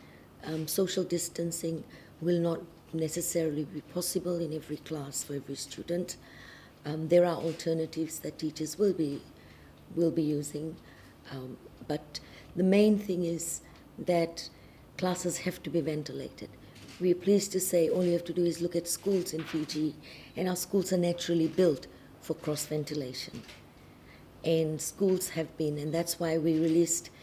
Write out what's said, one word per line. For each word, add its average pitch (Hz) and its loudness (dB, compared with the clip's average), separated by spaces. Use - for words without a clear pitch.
um, 160 -4
social 185 2
distancing 170 -4
will 170 4
not 170 2
necessarily 160 -2
be 147 -10
possible 175 -4
in 160 -4
every 151 -8
class 143 -8
for 143 -8
every 139 -6
student. - -6
Um, 156 -2
there 175 8
are 170 2
alternatives 160 -2
that 156 -10
teachers 151 -4
will 196 6
be, 147 -2
will 165 4
be 165 0
using, 151 -4
um, 131 -10
but - -6
the 175 2
main 202 8
thing 180 -2
is - -4
that 165 0
classes 180 -2
have - -6
to 156 -8
be 165 2
ventilated. 143 -6
We 180 4
are 175 2
pleased 196 4
to 185 0
say 170 4
all 180 4
you 175 4
have 170 2
to 170 -4
do 175 4
is 170 2
look 170 0
at 170 -2
schools 190 0
in 160 -4
Fiji, 151 -2
and 185 0
our 180 0
schools 185 0
are 185 4
naturally 170 2
built 165 4
for - -2
cross - -4
ventilation. 143 -6
And 160 2
schools 185 0
have 160 -4
been, 147 0
and 147 -4
that's 170 0
why 165 2
we 160 4
released 165 4